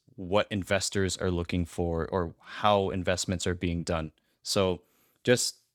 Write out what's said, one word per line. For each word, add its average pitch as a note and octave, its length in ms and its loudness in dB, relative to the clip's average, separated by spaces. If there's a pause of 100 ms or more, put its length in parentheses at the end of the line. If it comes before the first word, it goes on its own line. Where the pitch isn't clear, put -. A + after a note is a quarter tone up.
(160)
what F#2+ 340 0
investors G2 680 0
are F#2 140 0
looking F2 340 0
for E2 460 -2
or E2+ 280 -2
how G2+ 500 2
investments F2+ 560 -2
are F2+ 80 2
being E2+ 300 -2
done. D#2+ 280 -2 (320)
So F#2 380 2 (420)
just - 340 2 (180)